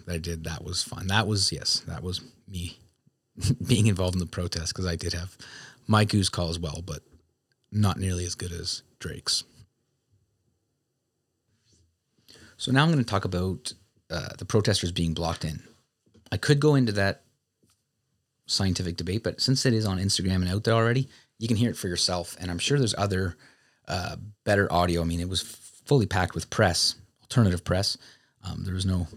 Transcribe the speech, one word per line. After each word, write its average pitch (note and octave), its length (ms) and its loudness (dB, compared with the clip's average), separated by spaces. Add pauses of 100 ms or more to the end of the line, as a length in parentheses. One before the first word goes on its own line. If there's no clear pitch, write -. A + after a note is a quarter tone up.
that F2 100 -8
I E2+ 40 -4
did. D#2+ 260 -8
That D#2+ 200 -8
was F2 180 -6
fun. - 240 -8
That G2 220 2
was, G2+ 240 0
yes, - 340 -2
that E2+ 160 -10
was F2+ 180 -6 (280)
me F2 300 -10 (580)
<laughs> - 300 0
being G#2+ 200 4
involved F2+ 300 2
in - 20 0
the F2 80 -2
protest, E2+ 480 -6
'cause F#2 100 -6
I F2 120 -2
did E2+ 160 -6
have F2 260 -10 (480)
my G#2+ 180 6
goose G#2 240 2
call E2+ 220 -4
as E2 80 -4
well, E2 260 -6
but D2+ 200 -12 (640)
not G#2 280 2
nearly F2+ 280 -2
as F2 80 -6
good F2 180 -8
as E2+ 300 -8 (160)
Drake's. - 460 -6 (3000)
So - 160 -4
now C3+ 100 6
I'm E3 80 6
gonna C#3+ 140 4
talk G2 200 0
about, F#2 480 -2 (380)
uh, - 260 -8
the - 80 -10
protesters G2 460 2
being E2+ 240 0
blocked E2 300 -4
in. D#2+ 180 -6 (720)
I G2 60 0
could D3 200 4
go D3 160 6
into B2 180 4
that G2 300 0 (1200)
scientific F2+ 500 0
debate, F2+ 260 -4
but F2 180 -4
since C3 260 2
it A#2+ 80 4
is A2 120 2
on F#2+ 120 0
Instagram F#2 380 0
and F#2 120 2
out G2+ 160 -2
there A2+ 100 4
already, A#2+ 340 2 (300)
you A2 100 -4
can A#2 80 2
hear A2+ 140 2
it - 60 -6
for G2+ 120 -4
yourself. F2 520 -2
And F2+ 100 -6
I'm F2 80 -4
sure C#3+ 200 0
there's A#2 180 2
other, F#2+ 400 0 (520)
uh, F2+ 280 -4 (280)
better G2+ 280 4
audio. E2+ 300 4
I - 20 0
mean, E2+ 160 -2
it F2 80 -4
was F#2+ 140 -4
f-, - 420 -16
fully C3 220 4
packed F#2 280 0
with E2 140 -8
press, - 460 2 (280)
alternative F#2+ 420 4
press. F#2+ 320 0 (480)
Um, F2+ 200 -8
there F#2 100 -6
was F#2 120 -2
no F2+ 300 0